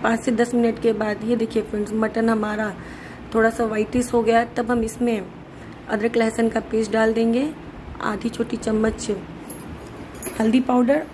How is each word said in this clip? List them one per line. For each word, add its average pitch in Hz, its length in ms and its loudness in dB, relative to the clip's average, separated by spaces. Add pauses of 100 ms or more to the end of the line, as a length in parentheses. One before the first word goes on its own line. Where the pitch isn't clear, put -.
पाँच 226 160 4
से - 120 0
दस 233 220 2
मिनट 233 280 2
के 226 120 4
बाद 214 300 -2
ये 233 120 2
देखिए 226 280 0
friends, 208 300 -4
मटन 220 360 2
हमारा 214 440 0 (600)
थोड़ा 226 160 6
सा 226 160 0
whitish 220 480 0
हो 233 100 6
गया। 226 240 6
तब 233 240 -2
हम 233 120 2
इसमें 226 380 0 (680)
अदरक 220 280 0
लहसुन 226 320 2
का 220 120 -2
पेस्ट 220 300 -2
डाल 220 220 4
देंगे, 226 360 2 (520)
आधी 214 280 -2
छोटी 233 280 -4
चम्मच 220 520 0 (1300)
हल्दी 220 220 6
पाउडर, 247 520 4